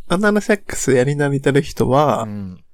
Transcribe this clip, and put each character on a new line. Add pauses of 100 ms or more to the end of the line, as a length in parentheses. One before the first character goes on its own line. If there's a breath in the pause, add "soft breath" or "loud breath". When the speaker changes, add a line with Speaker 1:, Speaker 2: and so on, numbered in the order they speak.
Speaker 1:
ア
ナ
ル
セ
ッ
ク
ス
や
り
慣
れ
て
る
人
は、
Speaker 2:
う
ん。